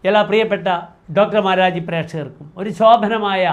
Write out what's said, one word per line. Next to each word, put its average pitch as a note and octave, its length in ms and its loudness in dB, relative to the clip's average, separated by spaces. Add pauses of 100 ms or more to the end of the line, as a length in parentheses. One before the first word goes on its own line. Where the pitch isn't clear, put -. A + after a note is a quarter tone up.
എല്ലാ G#3 260 2
പ്രിയപ്പെട്ട G3 380 0 (500)
ഡോക്ടർ G#3 320 2
മാരാജി F#3 400 0
പ്രേക്ഷകർക്കും D#3+ 580 -8 (120)
ഒരു G#3 100 -6 (100)
ശോഭനമായ G#3+ 720 2